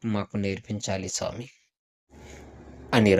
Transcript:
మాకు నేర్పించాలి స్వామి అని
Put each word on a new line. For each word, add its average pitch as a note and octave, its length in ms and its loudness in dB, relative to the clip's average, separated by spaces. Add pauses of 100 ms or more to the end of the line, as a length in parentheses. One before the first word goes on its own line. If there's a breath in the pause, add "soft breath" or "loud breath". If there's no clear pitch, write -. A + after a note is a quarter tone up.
మాకు G#2 280 -2 (100)
నేర్పించాలి G2 720 -6
స్వామి - 300 -6 (1500 loud breath)
అని A2 260 6